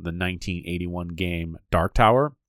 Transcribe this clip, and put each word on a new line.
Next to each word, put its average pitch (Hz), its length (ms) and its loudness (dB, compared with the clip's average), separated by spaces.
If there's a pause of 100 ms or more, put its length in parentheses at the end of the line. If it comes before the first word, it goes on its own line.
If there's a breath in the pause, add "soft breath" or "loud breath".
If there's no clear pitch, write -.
the 82 80 -4
nineteen 90 520 -4
eighty-one 87 440 -4
game 85 500 -4 (140)
Dark 87 220 2
Tower. 127 420 4 (120)